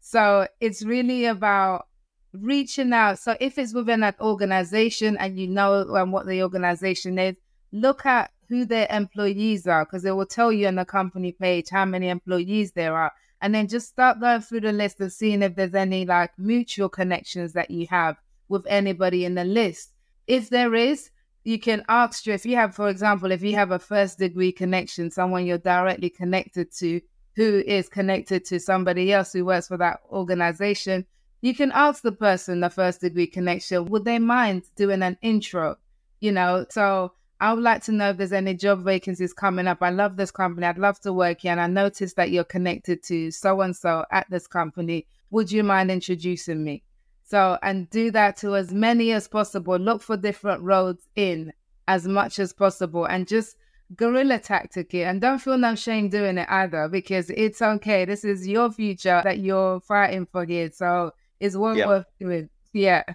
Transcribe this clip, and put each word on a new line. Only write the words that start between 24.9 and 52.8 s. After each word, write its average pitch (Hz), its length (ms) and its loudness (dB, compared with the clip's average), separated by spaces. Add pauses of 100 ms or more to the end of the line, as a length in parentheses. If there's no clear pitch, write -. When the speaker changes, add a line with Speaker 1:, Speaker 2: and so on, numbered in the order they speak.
Speaker 1:
someone 180 380 -2
you're 175 100 0
directly 180 540 0
connected 180 640 -4
to 170 280 -4 (340)
who 208 320 2
is 202 220 0
connected 190 560 -2
to 180 140 -4
somebody 185 520 0
else 196 220 2
who 180 120 -2
works 180 220 0
for 180 100 -8
that 170 220 0 (100)
organization, 185 960 -2 (360)
you 247 120 0
can 277 200 0
ask 294 280 2
the 233 100 0
person, 185 500 0
the 175 80 2
first 180 320 0
degree 175 260 0
connection, 180 580 -2
would 208 200 -2
they 233 140 0
mind 226 440 2 (120)
doing 196 280 2
an 185 180 -2
intro? 208 540 -2 (460)
You 214 100 0
know, 180 380 2
so 196 420 0 (300)
I 214 120 4
would 226 80 -2
like 233 220 2
to - 80 -4
know 208 200 2
if 190 60 -2
there's 185 140 -4
any 190 220 0
job 190 320 0
vacancies 185 480 -2
coming 185 340 0
up. 180 160 0
I 180 60 2
love 196 260 0
this 190 160 -4
company. 175 340 -2
I'd 175 120 -2
love 196 240 2
to 196 100 -4
work 180 300 0
here. 180 100 -2
And 170 80 0
I 170 80 2
noticed 196 480 0
that 175 160 2
you're 175 140 2
connected 180 580 -4
to 165 260 -4
so-and-so 180 840 0
at 185 180 0
this 180 180 -6
company. 165 580 -4 (260)
Would 202 200 0
you 214 100 2
mind 190 300 2
introducing 175 720 -4
me? 151 200 -8 (420)
So, 190 360 2
and 190 280 -4
do 226 220 0
that 202 260 2
to 202 180 -4
as 185 160 -2
many 226 400 2
as 214 160 -2
possible. 185 500 -2
Look 208 240 0
for 220 140 -4
different 202 480 -4
roles 185 420 2 (120)
in 165 340 -2 (380)
as 180 180 2
much 196 320 0
as 190 140 -2
possible 175 520 0